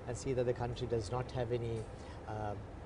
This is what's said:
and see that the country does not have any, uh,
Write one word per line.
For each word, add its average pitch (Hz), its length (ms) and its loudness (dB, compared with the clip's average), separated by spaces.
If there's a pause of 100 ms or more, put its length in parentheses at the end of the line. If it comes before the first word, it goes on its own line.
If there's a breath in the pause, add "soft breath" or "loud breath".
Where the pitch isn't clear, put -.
and 123 100 -2
see 135 160 0
that 123 120 4
the 120 80 6
country 120 340 0
does 110 240 2
not 123 200 0
have 120 200 0
any, 117 280 2 (480 loud breath)
uh, 107 260 0 (320)